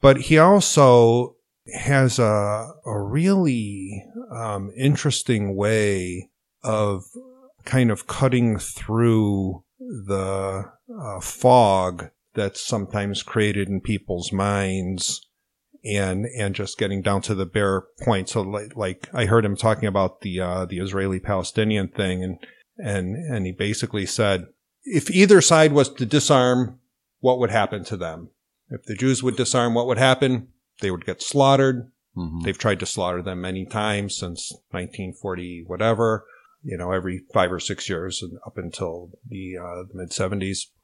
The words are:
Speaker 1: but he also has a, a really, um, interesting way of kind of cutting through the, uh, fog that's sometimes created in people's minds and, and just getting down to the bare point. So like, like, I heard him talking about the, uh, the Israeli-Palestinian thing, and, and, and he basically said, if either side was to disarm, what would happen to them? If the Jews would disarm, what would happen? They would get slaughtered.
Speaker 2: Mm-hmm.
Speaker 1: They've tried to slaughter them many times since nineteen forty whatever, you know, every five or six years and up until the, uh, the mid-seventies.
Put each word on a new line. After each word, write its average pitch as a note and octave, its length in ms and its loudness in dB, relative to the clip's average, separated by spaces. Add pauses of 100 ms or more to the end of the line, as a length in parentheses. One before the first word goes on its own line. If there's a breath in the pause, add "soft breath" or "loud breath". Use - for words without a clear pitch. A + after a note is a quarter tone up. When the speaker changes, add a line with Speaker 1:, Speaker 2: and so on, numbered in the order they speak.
Speaker 1:
but C3+ 220 8
he D#3 160 6
also B2 960 6 (380)
has C3 440 2
a, G#2+ 500 0 (180)
a G#2 160 -6
really, A2 1000 0 (300)
um, G#2 420 -6
interesting B2 760 0
way G2 760 0 (360)
of G#2 400 -2 (600)
kind B2+ 260 2
of - 160 -4
cutting A#2+ 520 0
through G#2+ 1040 0 (160)
the, G2 840 -4 (360)
uh, G2+ 200 -10
fog G2 880 4 (260)
that's G2+ 260 -4
sometimes G2+ 640 -4
created G#2 460 -2
in G2 120 -2
people's F#2+ 500 -4
minds F#2+ 960 -2 (580)
and, G2+ 420 -2 (120)
and G2+ 160 -2
just - 240 -8
getting G2 220 -4
down G2 220 0
to A2 120 -2
the F#2+ 120 -4
bare F#2+ 380 0 (200)
point. F#2+ 240 -2
So A2 140 -4
like, G2+ 340 -8
like, F#2+ 380 -6
I A#2+ 100 0
heard G#2+ 200 2
him G2+ 120 -2
talking A2 320 0
about F#2+ 320 0
the, F#2 200 -6
uh, F#2 260 -4
the F2+ 120 -8
Israeli-Palestinian G2 1120 -2
thing, F#2 340 -2
and, F#2 160 -6 (380 loud breath)
and, G2+ 400 -4
and C3 300 -4
he F#2 60 -6
basically G#2 520 -4
said, F#2+ 420 0 (380)
if G3 260 -2
either F#3+ 300 8
side D#3 320 6
was C#3+ 220 6
to C3 100 -4
disarm, B2+ 720 2 (420)
what B2+ 180 4
would A#2 120 2
happen G#2 340 0
to G#2+ 120 -8
them? E2 340 -10 (380)
If - 160 -14
the A#2 120 -8
Jews B2+ 260 0
would B2 140 -2
disarm, A#2+ 380 0
what A#2+ 120 0
would B2 120 0
happen? B2+ 500 2 (340)
They G2 80 -2
would F2 160 -8
get - 160 -8
slaughtered. C3+ 680 2 (260)
Speaker 2:
Mm-hmm. E2+ 280 -6
Speaker 1:
They've G2 140 -4
tried G2+ 220 0
to F2+ 60 -6
slaughter F2+ 360 -4
them F#2 180 -8
many F#2 240 -6
times G2+ 540 -4
since F2 340 -10 (220)
nineteen F#2 400 -10
forty F2+ 520 -10
whatever, A2 580 0 (380 soft breath)
you G2 140 -10
know, F2+ 160 -6
every F#2 300 -4 (100)
five F#2 180 2
or F2 100 -6
six - 280 -8
years F2+ 340 -6
and F2+ 140 -14 (100)
up - 120 -14
until F2 540 -10 (140)
the, F#2+ 300 -12
uh, F2+ 320 -12
the - 60 -20
mid-seventies. F#2+ 760 -6 (140)